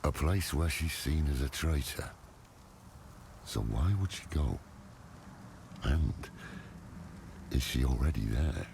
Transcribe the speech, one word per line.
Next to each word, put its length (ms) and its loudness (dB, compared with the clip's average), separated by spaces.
A 80 4
place 420 2
where 160 4
she's 240 0
seen 380 2
as 100 2
a 80 2
traitor. 600 0
So 180 -4
why 380 4
would 120 2
she 180 -10
go? 300 2
And 460 2
is 120 2
she 220 2
already 400 4
there? 480 2